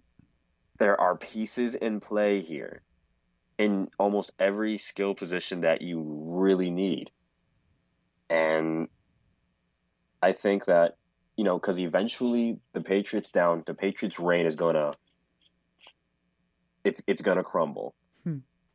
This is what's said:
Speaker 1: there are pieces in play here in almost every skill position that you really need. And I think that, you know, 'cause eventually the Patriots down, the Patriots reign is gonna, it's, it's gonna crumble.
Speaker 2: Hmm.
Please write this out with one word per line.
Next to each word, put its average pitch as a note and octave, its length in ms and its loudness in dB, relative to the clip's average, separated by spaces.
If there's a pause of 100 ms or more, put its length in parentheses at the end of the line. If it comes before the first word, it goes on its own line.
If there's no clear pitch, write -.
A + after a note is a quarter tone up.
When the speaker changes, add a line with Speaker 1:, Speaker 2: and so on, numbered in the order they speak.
(800)
Speaker 1:
there G#2 200 4
are F2+ 160 4
pieces A2+ 600 -6
in A2 240 -2
play G#2 420 0
here D#2+ 400 -12 (800)
in G2+ 300 2 (100)
almost G2+ 400 2
every G#2 400 0
skill G2 360 -2
position F2+ 460 -6
that E2 200 2
you E2 220 -6 (240)
really F#2 440 2
need. F2+ 400 -4 (1200)
And D#2+ 580 0 (1300)
I F#2 120 6
think G2+ 320 0
that, E2+ 320 4 (400)
you A2 60 0
know, F2+ 160 2
'cause F2+ 200 -2
eventually A#2 800 -2 (140)
the G2 80 -6
Patriots G2+ 480 -2
down, E2+ 360 2
the D#2+ 100 -8
Patriots G2 440 -4
reign F2 280 2
is D#2+ 80 0
gonna, D#2 380 0 (1900)
it's, - 240 0
it's G3+ 140 0
gonna F2+ 220 2
crumble. C#2+ 500 -4 (300)
Speaker 2:
Hmm. D#3 160 -6 (360)